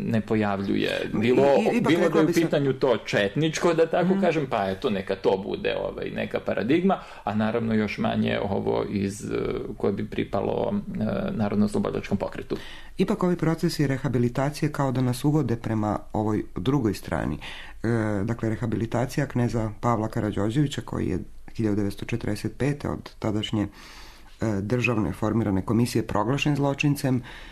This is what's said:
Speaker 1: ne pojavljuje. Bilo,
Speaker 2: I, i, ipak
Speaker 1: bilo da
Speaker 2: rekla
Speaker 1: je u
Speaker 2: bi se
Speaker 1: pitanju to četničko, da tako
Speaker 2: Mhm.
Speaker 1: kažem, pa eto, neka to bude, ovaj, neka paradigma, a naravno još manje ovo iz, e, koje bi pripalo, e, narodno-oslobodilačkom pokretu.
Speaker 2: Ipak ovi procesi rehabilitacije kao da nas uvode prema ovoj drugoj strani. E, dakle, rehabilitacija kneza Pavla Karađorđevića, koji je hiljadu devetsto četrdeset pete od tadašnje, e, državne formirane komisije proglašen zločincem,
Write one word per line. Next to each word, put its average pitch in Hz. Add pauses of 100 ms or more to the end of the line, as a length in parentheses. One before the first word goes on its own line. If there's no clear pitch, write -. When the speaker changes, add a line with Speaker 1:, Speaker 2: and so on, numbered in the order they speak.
Speaker 1:
ne 117
pojavljuje. 101
Bilo, 123
Speaker 2:
I, 139
i, 240
ipak -
Speaker 1:
bilo 170
da 175
Speaker 2:
rekla 160
Speaker 1:
je 156
u -
Speaker 2:
bi 170
se 165
Speaker 1:
pitanju 151
to 131
četničko, 147
da 160
tako 180
Speaker 2:
Mhm. 196
Speaker 1:
kažem, 160
pa 101
eto, 95
neka 98
to 98
bude, 101
ovaj, 95
neka 110
paradigma, 165 (260)
a 101
naravno 110
još 107
manje 113 (120)
ovo 110
iz, 101
e, 113 (400)
koje 110
bi 107
pripalo, 107
e, 110 (260)
narodno-oslobodilačkom 101
pokretu. - (420)
Speaker 2:
Ipak 190
ovi 180
procesi 160
rehabilitacije 135
kao 139
da 127
nas 123
uvode 143
prema 107 (140)
ovoj 107 (120)
drugoj 110
strani. 69 (440)
E, 110 (360)
dakle, 113
rehabilitacija 113
kneza 117 (100)
Pavla 110
Karađorđevića, 110
koji 90
je 90 (380)
hiljadu 107
devetsto 101
četrdeset 104
pete 143
od -
tadašnje, 104
e, 98 (920)
državne 110
formirane 101
komisije 117
proglašen 135
zločincem, 139 (360)